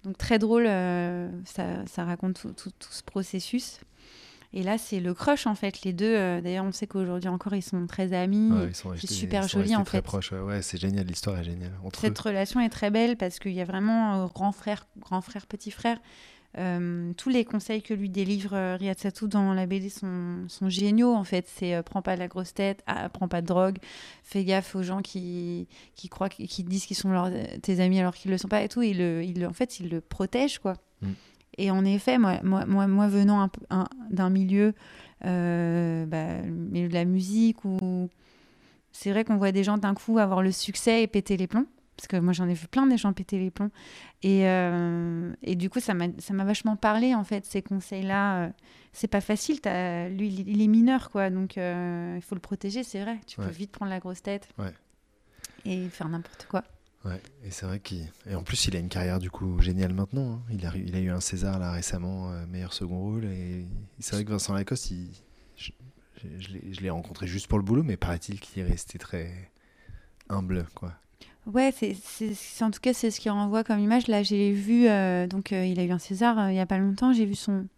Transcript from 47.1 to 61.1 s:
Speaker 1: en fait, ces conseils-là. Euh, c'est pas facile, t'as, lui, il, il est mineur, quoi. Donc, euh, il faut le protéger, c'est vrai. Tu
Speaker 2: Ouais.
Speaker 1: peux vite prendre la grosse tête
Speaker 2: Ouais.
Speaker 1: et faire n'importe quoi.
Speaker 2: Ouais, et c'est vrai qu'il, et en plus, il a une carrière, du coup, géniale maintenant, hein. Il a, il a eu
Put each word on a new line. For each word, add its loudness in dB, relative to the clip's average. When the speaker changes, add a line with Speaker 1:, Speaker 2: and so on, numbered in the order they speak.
Speaker 1:
en 0
fait, -4
ces -4
conseils-là. 0
Euh, -4
c'est -4
pas 2
facile, 0
t'as, -2
lui, -2
il, -4
il 2
est 6
mineur, 6
quoi. 0
Donc, -2
euh, -4
il -8
faut -8
le -6
protéger, -6
c'est -8
vrai. -6
Tu -14
Speaker 2:
Ouais. -4
Speaker 1:
peux -4
vite -10
prendre -6
la -4
grosse -10
tête -6
Speaker 2:
Ouais. -6
Speaker 1:
et -4
faire -8
n'importe -10
quoi. -2
Speaker 2:
Ouais, -6
et -12
c'est -12
vrai -4
qu'il, -10
et -6
en -4
plus, -2
il -2
a -2
une -4
carrière, -2
du -6
coup, -4
géniale 4
maintenant, -2
hein. -8
Il -6
a, -4
il -4
a 0
eu 0